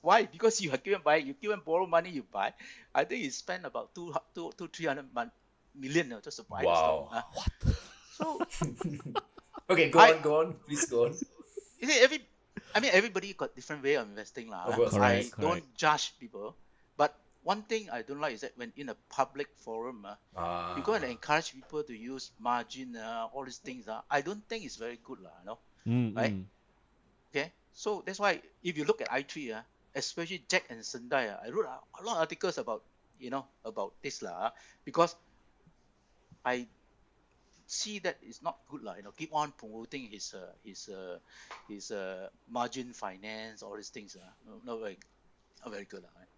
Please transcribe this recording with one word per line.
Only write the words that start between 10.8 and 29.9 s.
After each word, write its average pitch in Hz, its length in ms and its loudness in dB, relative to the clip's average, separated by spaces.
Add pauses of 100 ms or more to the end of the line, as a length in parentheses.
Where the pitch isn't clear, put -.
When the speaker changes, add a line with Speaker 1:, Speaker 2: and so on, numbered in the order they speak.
Speaker 2:
go - 180 4
on. - 80 -2 (640)
Speaker 1:
You - 100 -4
see, 285 120 8
every, 269 200 8 (540)
I 208 60 6
mean, 254 120 2
everybody 196 420 4
got - 200 -4
different 139 300 -8
way 139 100 4
of 117 140 0
investing, 107 400 -12
lah, 92 180 -8
Speaker 2:
Of 117 80 0
Speaker 1:
uh. - 20 0
Speaker 2:
course. 113 180 4
Speaker 1:
I 101 40 4
Speaker 3:
Correct, 120 420 4
Speaker 1:
don't 110 100 2 (100)
Speaker 3:
correct. - 160 -20
Speaker 1:
judge 151 300 4 (120)
people, 107 380 -12 (400)
but 147 180 4 (300)
one 202 240 0
thing 220 240 -2
I 120 100 -6
don't 143 180 -10
like 147 140 -2
is 107 60 -12
that 127 160 -8
when 120 200 -12
in 139 120 -10
a 127 80 -8 (160)
public 139 360 -2 (120)
forum, 113 480 -8
uh, 104 80 -12 (200)
Speaker 2:
Ah. 87 400 -4
Speaker 1:
you 139 60 -4
go 208 140 2
and 170 80 0
encourage 147 480 0
people 147 320 -8
to 127 100 -10
use 127 460 -10
margin, 123 560 -2
uh, 113 360 -6
all 135 120 -8
these 131 160 -14
things, 127 260 -12
uh, 110 140 -8 (100)
I 143 140 2
don't 208 240 -6
think 226 160 -6
it's 127 160 -10
very 117 240 -8
good, 120 160 -12
lah, 85 240 -18
you - 80 -14
know, 117 60 -10 (300)
Speaker 3:
Mm, 117 280 2
Speaker 1:
right? 113 200 2
Speaker 3:
mm. 95 80 -8 (880)
Speaker 1:
Okay, 147 200 -2 (200)
so 208 320 -4
that's 190 140 -8
why 196 220 2 (240)
if 175 120 -2
you 147 80 -2
look 214 160 4
at - 120 -4
I 135 120 0
three, 135 300 -8
uh, 110 80 -10 (320)